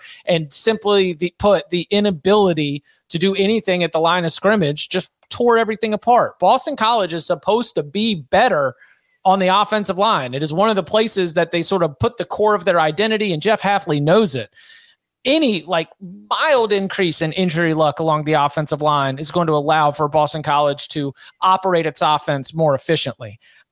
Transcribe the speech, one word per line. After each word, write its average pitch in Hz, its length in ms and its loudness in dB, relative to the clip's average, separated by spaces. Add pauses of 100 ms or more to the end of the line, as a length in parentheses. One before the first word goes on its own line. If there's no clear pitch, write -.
(260)
And 160 260 -2
simply 202 600 0
the, 170 260 -6
put, 196 320 2
the 175 200 -2
inability 185 920 0 (260)
to 170 100 -4
do 190 160 0
anything 196 480 0
at 165 100 -4
the 160 80 0
line 170 240 2
of 165 80 -2
scrimmage 185 560 0
just - 220 -4 (180)
tore 240 300 2
everything 220 340 -2
apart. 214 460 2
Boston 247 380 2
College 220 360 0
is 165 140 -4
supposed 202 480 -2
to 156 80 -2
be 202 320 -2
better 160 600 0 (500)
on 190 140 4
the 185 100 2
offensive 202 500 0
line. 175 340 0
It 139 100 -4
is 151 100 -2
one 202 180 2
of 208 60 0
the 190 60 0
places 185 520 0
that 170 160 0
they 170 120 -2
sort 185 200 0
of 151 160 -2
put - 180 -2
the 165 80 -6
core 208 300 0
of 202 100 -2
their 175 160 2
identity, 202 520 0
and 151 100 -4
Jeff 214 180 2
Hafley 190 400 0
knows 170 340 2
it. 113 160 -8 (760)
Any, 254 360 2
like, 165 260 -2 (120)
mild 208 720 0
increase 190 480 0
in 160 140 -2
injury 170 400 0
luck 156 260 0
along 156 240 0
the 151 80 0
offensive 147 480 0
line 143 380 0
is 151 120 -8
going 170 160 -2
to 160 60 0
allow 151 380 2
for 147 180 -2
Boston 151 340 0
College 143 460 -2
to 143 240 -6 (300)
operate 185 440 2
its 147 140 -6
offense 151 540 -2
more 160 200 2
efficiently. 123 640 -4 (340)